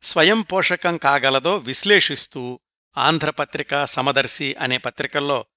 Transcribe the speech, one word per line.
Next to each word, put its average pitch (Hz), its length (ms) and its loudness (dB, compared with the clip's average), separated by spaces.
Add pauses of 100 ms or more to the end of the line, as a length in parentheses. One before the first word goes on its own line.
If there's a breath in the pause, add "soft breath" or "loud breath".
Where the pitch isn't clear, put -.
స్వయం 208 380 4
పోషకం 180 560 0
కాగలదో 139 600 2
విశ్లేషిస్తూ 131 1040 0 (360)
ఆంధ్రపత్రిక, 147 880 -2
సమదర్శి 135 720 -2
అనే 127 240 -2
పత్రికల్లో 139 680 -4 (100)